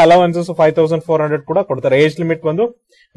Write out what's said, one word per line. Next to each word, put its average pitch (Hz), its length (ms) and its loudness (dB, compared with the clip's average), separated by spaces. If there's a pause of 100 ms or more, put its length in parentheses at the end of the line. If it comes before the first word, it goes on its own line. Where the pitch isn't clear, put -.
ಅಲವೆನ್ಸಸ್ 175 560 2
ಫೈವ್ 156 180 2
ತೌಸಂಡ್ 160 300 0
ಫೋರ್ 156 160 -2
ಹಂಡ್ರೆಡ್ 151 260 -4
ಕೂಡ 160 100 -2 (120)
ಕೊಡ್ತಾರೆ. 135 320 -2
ಏಜ್ 151 180 0
ಲಿಮಿಟ್ 165 280 -4
ಬಂದು 175 160 -2 (520)